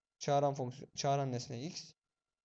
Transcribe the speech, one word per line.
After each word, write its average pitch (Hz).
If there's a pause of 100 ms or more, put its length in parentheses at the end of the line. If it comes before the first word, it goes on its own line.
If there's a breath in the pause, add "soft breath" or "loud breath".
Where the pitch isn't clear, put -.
(180)
Çağıran 143
fonksiyon, 127
çağıran 139
nesne 120
x. - (520)